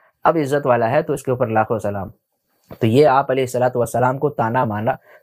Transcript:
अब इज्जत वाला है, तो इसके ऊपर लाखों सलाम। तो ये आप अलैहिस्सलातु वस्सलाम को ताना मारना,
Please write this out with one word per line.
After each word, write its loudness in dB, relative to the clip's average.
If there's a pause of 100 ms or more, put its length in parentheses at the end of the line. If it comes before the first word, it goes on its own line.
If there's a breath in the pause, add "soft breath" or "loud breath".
(260 soft breath)
अब 4
इज्जत 0
वाला 2
है, 0
तो -4
इसके -4
ऊपर -2
लाखों 0
सलाम। -6 (680)
तो 2
ये 4
आप 2
अलैहिस्सलातु -2
वस्सलाम 0
को -2
ताना -2
मारना, -4 (260 soft breath)